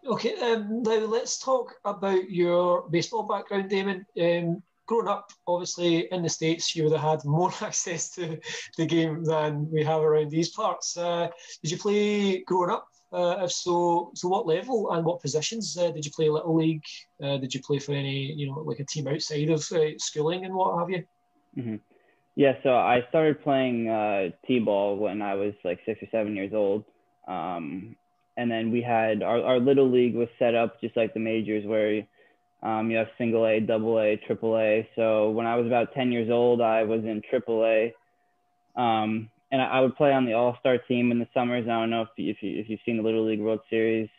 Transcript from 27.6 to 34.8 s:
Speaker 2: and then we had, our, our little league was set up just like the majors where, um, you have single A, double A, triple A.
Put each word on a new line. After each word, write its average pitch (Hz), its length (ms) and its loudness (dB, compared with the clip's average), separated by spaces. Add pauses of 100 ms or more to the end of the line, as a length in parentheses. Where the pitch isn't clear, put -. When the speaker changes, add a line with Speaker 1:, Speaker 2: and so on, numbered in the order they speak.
Speaker 2:
and 120 120 -2
then 113 220 -2
we 120 100 0
had, 110 420 2
our, 110 200 2
our 127 160 4
little 135 300 6
league 123 260 4
was 117 140 -2 (100)
set 120 160 2
up 117 240 0
just 113 160 -6
like 113 180 0
the 107 60 -4
majors 110 460 -2
where, 107 400 0 (580)
um, 110 260 -2
you 113 80 0
have 110 100 0 (100)
single 113 280 2
A, 110 140 4
double 110 400 0
A, 107 160 4
triple 110 420 -2
A. 110 380 2